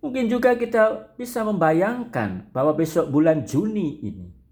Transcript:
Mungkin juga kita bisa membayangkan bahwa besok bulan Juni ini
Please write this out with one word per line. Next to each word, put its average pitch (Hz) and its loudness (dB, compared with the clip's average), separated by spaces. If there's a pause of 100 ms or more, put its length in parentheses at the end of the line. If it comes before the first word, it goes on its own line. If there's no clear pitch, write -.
Mungkin 254 0
juga 247 4
kita 226 0
bisa 247 -6
membayangkan 170 0
bahwa 151 2
besok 160 0
bulan 151 4
Juni 185 -4
ini 90 -10 (220)